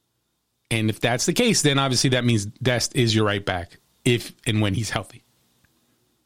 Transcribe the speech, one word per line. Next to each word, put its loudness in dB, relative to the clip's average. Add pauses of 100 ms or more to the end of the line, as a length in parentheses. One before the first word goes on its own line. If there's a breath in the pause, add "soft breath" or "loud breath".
(720)
And 0
if -4
that's -2
the 0
case, 2
then 2
obviously 0
that 2
means 2
Dest -2
is 2
your 2
right -2
back -6 (260)
if -2 (140)
and 0
when 0
he's -4
healthy. -8 (1040)